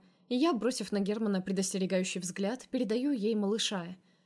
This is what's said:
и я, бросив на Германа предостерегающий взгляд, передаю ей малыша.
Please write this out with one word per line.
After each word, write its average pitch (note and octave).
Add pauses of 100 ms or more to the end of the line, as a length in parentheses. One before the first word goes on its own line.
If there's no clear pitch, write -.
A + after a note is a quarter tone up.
(300)
и B3
я, D#4
бросив G#3+
на G3+
Германа G3+
предостерегающий F#3+
взгляд, G3
передаю B3+
ей A3
малыша. G3 (280)